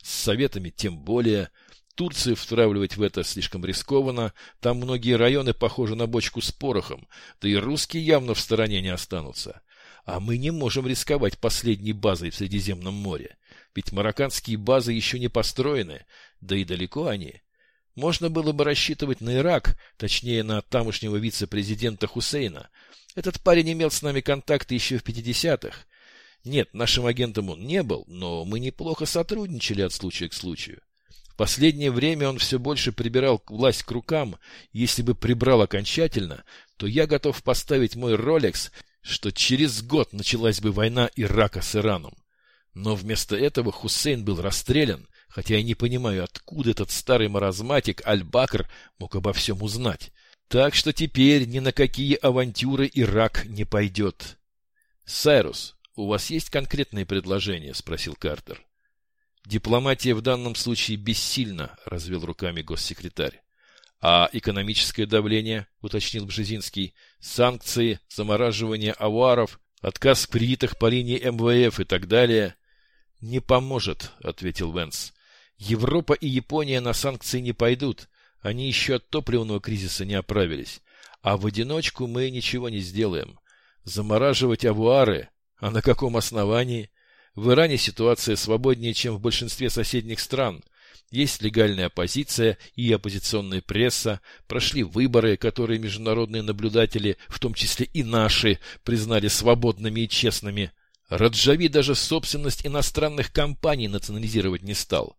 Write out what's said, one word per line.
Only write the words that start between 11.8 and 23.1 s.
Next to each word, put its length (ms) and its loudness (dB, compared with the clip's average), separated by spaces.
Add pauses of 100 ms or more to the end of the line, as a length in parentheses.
базой 340 -2
в 60 -8
Средиземном 580 -4
море, 460 -8 (360)
ведь 180 -6
марокканские 640 -2
базы 340 2
ещё 260 -2
не 100 -2
построены, 760 -2 (360)
да 160 -4
и 80 0
далеко 420 -4
они. 360 -6 (520)
Можно 340 0
было 240 0
бы 120 2
рассчитывать 560 0
на 160 -2
Ирак, 420 4 (180)
точнее 460 -2
на 200 -2
тамошнего 540 -2
вице-президента 880 -2
Хусейна. 640 -4 (460)